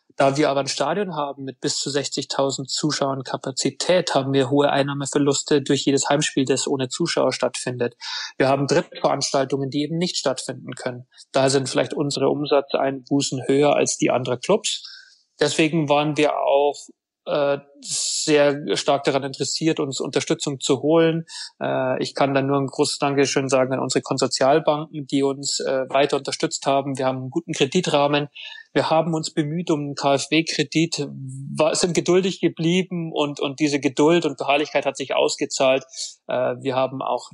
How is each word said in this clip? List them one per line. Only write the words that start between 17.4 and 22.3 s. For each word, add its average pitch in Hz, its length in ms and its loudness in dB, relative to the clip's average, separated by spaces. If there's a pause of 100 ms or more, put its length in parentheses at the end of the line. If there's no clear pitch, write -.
sehr 147 960 0
stark 139 260 0
daran 139 200 0
interessiert, 143 560 -2
uns 139 200 -4
Unterstützung 143 600 -4
zu 196 220 0
holen. 165 440 4 (360)
Äh, 135 400 -2
ich - 140 -6
kann 139 180 2